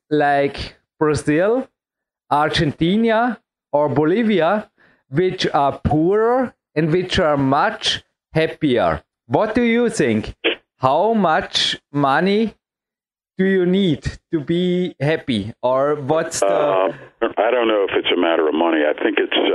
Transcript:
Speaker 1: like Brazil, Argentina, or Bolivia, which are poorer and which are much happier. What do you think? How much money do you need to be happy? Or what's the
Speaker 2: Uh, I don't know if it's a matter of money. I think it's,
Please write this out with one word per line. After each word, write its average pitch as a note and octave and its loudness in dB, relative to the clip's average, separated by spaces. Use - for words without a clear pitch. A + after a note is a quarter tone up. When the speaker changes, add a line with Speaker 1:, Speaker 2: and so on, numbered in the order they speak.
Speaker 1:
like C#3+ 0
Brazil, D#3+ 0
Argentina, F#3 0
or D3 2
Bolivia, F3+ 2
which F3 -2
are C#3 2
poorer A3 0
and D#3 0
which F3+ -2
are D3+ 2
much C#3+ 0
happier. B2 0
What F#3+ 0
do B3 0
you A#3 2
think? A#2 0
How E3 0
much - -2
money E3+ 0
do F#3 2
you F#3 2
need F3+ 0
to E3 -2
be F3+ -2
happy? C3 -2
Or C3+ 0
what's D3+ -4
the G3 2
Speaker 2:
Uh, C3+ 0
I A2+ 2
don't A#2+ 0
know G#2 2
if - -4
it's - 0
a F2 0
matter E2 2
of D2+ 0
money. D#2+ 0
I D2+ 2
think - -2
it's, - -2